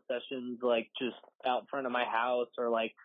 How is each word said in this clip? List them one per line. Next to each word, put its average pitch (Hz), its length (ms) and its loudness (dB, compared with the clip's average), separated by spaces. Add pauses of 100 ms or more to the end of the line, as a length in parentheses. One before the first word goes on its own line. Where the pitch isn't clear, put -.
sessions, 123 540 -6
like, 117 280 4 (100)
just 120 180 -2 (280)
out 123 240 0
front 139 160 -2
of 123 60 -2
my 123 140 2
house, 120 420 2 (100)
or, 120 120 0
like, 113 240 2 (120)